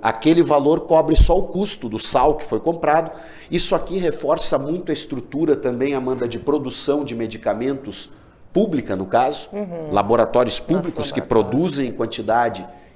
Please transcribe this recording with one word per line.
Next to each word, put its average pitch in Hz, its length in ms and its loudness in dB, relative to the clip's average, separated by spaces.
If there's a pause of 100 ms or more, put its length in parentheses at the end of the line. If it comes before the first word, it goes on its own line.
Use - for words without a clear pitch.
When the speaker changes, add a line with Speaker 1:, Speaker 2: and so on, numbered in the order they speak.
Speaker 1:
aquele 160 400 4
valor 147 380 4
cobre 160 340 4
só 175 240 6
o 196 60 0
custo 185 440 -2
do 107 100 -4
sal 143 360 2
que 147 100 -8
foi 110 140 -2
comprado. 160 540 0 (360)
Isso - 280 2
aqui 170 200 -4
reforça 160 640 0
muito 165 320 -4
a - 20 0
estrutura 143 640 -2
também, 131 400 -2
Amanda, 127 320 -2
de 117 140 -6
produção 143 640 -2
de 120 100 -8
medicamentos 110 960 -6 (420)
pública, 165 440 0
no 95 100 -4
caso, 127 460 0
Speaker 2:
Uhum. 175 400 -8
Speaker 1:
laboratórios 185 640 2
Speaker 2:
Nosso - 80 -10
Speaker 1:
públicos 175 460 -2
que - 80 -4
Speaker 2:
laboratório. 110 300 2
Speaker 1:
produzem 143 380 0
em 110 40 -8
quantidade 113 760 -2 (300)